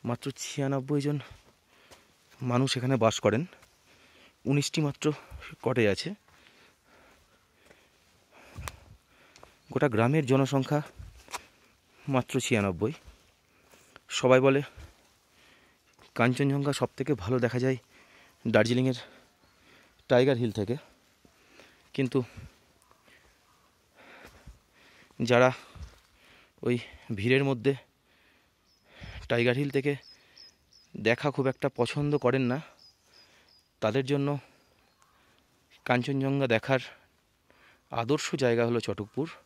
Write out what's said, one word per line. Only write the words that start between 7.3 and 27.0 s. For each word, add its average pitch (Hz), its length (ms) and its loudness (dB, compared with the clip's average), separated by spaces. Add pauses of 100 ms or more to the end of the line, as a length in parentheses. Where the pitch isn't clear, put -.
গোটা 143 180 2
গ্রামের 123 360 2
জনসংখ্যা 135 560 2 (1300)
মাত্র 131 320 0
ছিয়ানব্বই। 104 540 0 (1160)
সবাই 131 300 4
বলে 135 220 4 (1500)
কাঞ্চনজঙ্ঘা 139 580 2
সব - 240 -2
থেকে 135 160 -2
ভালো 113 260 -2
দেখা 120 200 -2
যায় 131 180 0 (680)
দার্জিলিংয়ের 120 520 2 (1080)
টাইগার 131 300 4
হিল 117 140 -2
থেকে, 107 240 -4 (1160)
কিন্তু 131 300 -2 (3000)
যারা 123 280 6 (1120)
ওই 120 180 -2 (360)